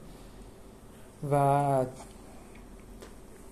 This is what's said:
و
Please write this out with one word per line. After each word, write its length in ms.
و 540